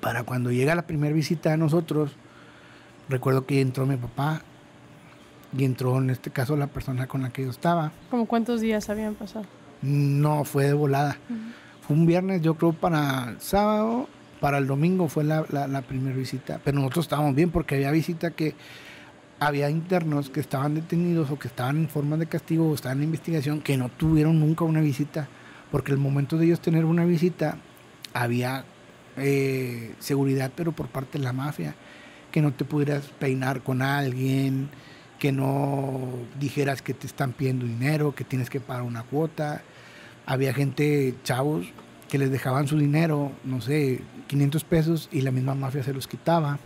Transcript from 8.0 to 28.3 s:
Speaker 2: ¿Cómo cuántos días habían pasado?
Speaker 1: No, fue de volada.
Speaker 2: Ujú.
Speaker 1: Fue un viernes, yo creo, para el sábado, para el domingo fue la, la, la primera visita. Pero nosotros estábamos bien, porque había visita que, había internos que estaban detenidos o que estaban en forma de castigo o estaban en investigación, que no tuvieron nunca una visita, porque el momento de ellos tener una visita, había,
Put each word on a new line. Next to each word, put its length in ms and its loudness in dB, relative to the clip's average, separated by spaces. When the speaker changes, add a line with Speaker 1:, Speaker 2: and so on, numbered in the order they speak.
Speaker 2:
¿Cómo 160 0
cuántos 340 0
días 300 -2
habían 240 -4
pasado? 320 -12
Speaker 1:
No, 640 2
fue 220 0
de 80 4
volada. 420 2
Speaker 2:
Ujú. 80 -6
Speaker 1:
Fue 100 2
un 80 6
viernes, 380 2
yo 140 2
creo, 160 2
para 580 0
el 100 -12
sábado, 680 0
para 180 2
el 80 0
domingo 420 2
fue 160 0
la, 240 2
la, 180 -2
la 160 -4
primera 340 -4
visita. 460 -6
Pero 160 0
nosotros 280 -2
estábamos 280 0
bien, 160 4
porque 260 0
había 160 2
visita 400 0
que, 220 -2
había 320 2
internos 600 0
que 100 -4
estaban 340 -2
detenidos 560 0
o 80 -4
que 100 -8
estaban 280 -2
en 120 0
forma 280 -2
de 100 0
castigo 420 0
o 60 2
estaban 240 -4
en 60 0
investigación, 560 -2
que 160 0
no 120 0
tuvieron 520 4
nunca 240 2
una 160 2
visita, 480 -2
porque 220 0
el 60 2
momento 400 0
de 80 6
ellos 140 4
tener 240 4
una 200 4
visita, 520 2
había, 520 -2